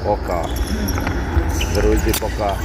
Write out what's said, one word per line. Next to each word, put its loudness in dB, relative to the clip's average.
Пока. 0
Друзі, 4
пока. -2